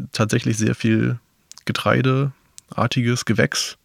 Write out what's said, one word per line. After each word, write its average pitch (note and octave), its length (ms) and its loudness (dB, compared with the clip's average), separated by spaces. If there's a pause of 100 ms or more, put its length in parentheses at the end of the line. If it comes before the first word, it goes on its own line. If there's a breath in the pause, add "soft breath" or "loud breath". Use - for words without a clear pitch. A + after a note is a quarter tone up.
(120)
tatsächlich A#2 460 0
sehr A2 160 0
viel A#2 460 0 (460)
getreideartiges B2+ 1600 -2
Gewächs - 600 0